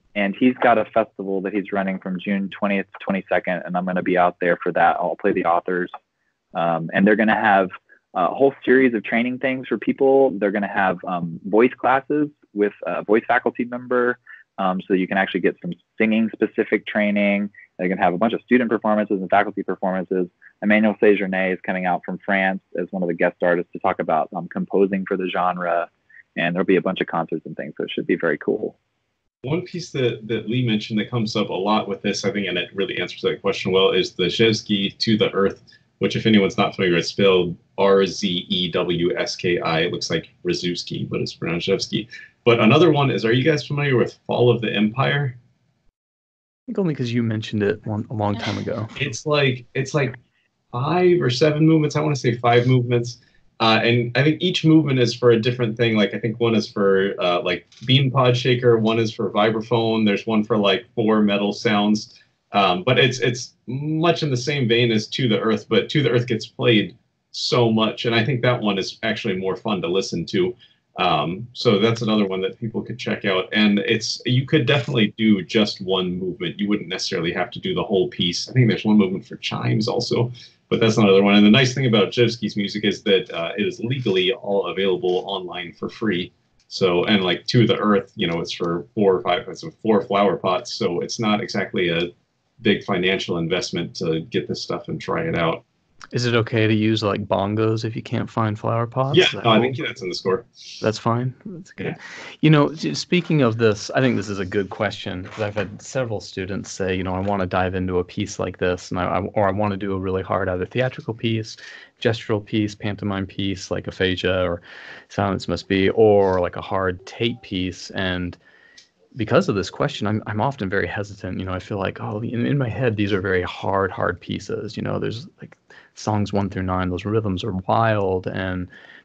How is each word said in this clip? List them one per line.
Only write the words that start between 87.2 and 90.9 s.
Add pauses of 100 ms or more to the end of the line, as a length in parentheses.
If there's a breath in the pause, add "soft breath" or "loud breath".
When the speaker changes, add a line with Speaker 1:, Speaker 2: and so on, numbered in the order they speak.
Speaker 2:
like,
To
the
Earth,
you
know,
it's
for
four
or
five,
it's
for
four
flower
pots.
So